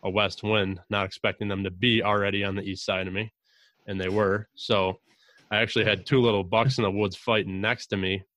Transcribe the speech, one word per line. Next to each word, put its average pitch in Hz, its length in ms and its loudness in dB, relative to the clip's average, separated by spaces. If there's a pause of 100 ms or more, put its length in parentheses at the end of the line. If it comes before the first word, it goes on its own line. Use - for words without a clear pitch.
a 98 80 -4
west 98 320 -2
wind, 98 380 0 (100)
not 101 160 0
expecting 101 420 -4
them 98 160 -4
to 95 60 -4
be 110 320 2
already 101 420 0
on 98 100 -4
the 98 80 -4
east 98 220 -8
side 95 220 -2
of 92 80 -8
me. 107 180 -6 (540)
And 98 140 -6
they 92 100 -2
were. 104 440 0
So 95 460 0 (500)
I 107 120 2
actually 110 240 2
had 101 180 0
two 135 160 4
little 107 240 4
bucks 113 340 2
in 117 60 4
the 98 60 4
woods 101 260 0
fighting 95 460 0
next 117 260 0
to 104 80 -2
me. 95 260 -2 (140)